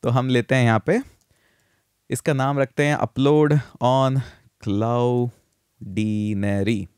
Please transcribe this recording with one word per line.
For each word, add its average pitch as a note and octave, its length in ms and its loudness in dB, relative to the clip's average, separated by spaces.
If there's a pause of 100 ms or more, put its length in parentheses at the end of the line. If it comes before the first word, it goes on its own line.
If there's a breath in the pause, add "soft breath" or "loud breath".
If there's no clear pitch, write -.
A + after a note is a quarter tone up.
तो B2+ 80 -2
हम B2+ 180 0
लेते B2+ 260 0
हैं B2+ 100 2
यहाँ A2+ 220 2
पे, G3+ 140 0 (1080 soft breath)
इसका D3+ 220 -2
नाम C#3 260 0
रखते C3+ 240 -2
हैं D3 160 0
upload D3 600 2 (240 loud breath)
on C3 380 2 (480 loud breath)
Cloudinary G#2+ 2250 -2 (120)